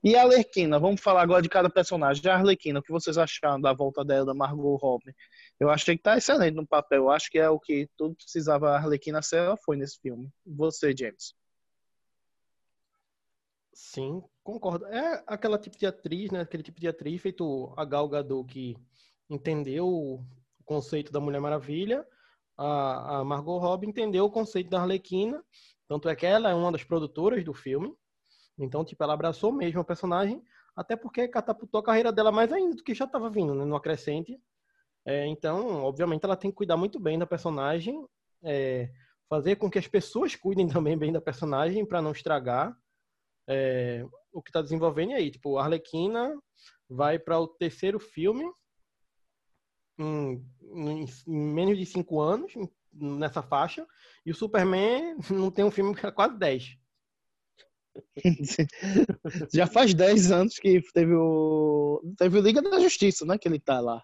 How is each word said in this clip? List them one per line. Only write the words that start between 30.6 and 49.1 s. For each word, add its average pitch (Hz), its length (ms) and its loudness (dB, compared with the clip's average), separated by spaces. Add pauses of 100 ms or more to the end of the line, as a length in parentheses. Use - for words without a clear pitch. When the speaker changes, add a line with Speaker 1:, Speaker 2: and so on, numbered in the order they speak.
Speaker 2:
até 185 180 -6
porque 233 320 -6
catapultou 240 540 -4
a 208 40 -14
carreira 226 280 2
dela 214 180 4
mais 226 220 2
ainda 359 240 0
do - 80 -18
que 233 100 -4
já 269 100 -4
tava 233 240 -6
vindo, 190 240 -2
né, 139 120 -4
no 147 100 -4
acrescente. 160 640 -6 (640)
É, 143 220 -2
então, 160 560 -4
obviamente, 156 420 -2
ela 190 120 0
tem 196 160 -4
que - 40 -12
cuidar 175 200 0
muito 208 240 -2
bem 160 180 0
da 170 80 -2
personagem, 170 800 -4 (380)
é, 131 480 -4 (360)
fazer 156 280 0
com 208 120 -4
que 196 100 -2
as 175 100 -6
pessoas 226 480 -2
cuidem 190 320 0
<laughs> 160 120 0
também 151 160 0
bem 156 160 -2
da 165 80 -2
personagem 160 640 -2
pra 185 160 -2
não 151 120 -2
estragar, 143 640 -2 (720)
é, 127 580 -2 (260)
o 175 80 -12
que - 120 -20
tá 160 100 0
desenvolvendo. 160 480 -2
E 277 40 -6
aí, 170 180 -2
tipo, 135 260 -4
a 139 60 0
Arlequina 175 680 -4 (560)
vai 143 300 0
pra 165 220 -2
o 160 80 -2
terceiro 185 500 -4
filme 208 460 -4 (1500)